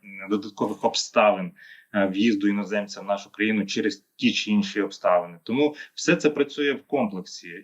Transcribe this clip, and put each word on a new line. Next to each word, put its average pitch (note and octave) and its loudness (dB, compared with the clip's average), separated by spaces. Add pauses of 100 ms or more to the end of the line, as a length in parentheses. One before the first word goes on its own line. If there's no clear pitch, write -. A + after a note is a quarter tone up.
(300)
додаткових G#2+ -4
обставин, G2 2 (420)
е, G2 2
в'їзду G2+ 2
іноземця G2+ -4
в F#2+ -14
нашу G2+ -4
країну G#2+ 0
через G#2+ -2 (120)
ті A#2+ 2
чи - -2
інші G2+ 2
обставини. F2 0
Тому D3 0 (180)
все - 2
це D#3 2
працює C#3+ 0
в - -10
комплексі. G2 -4 (160)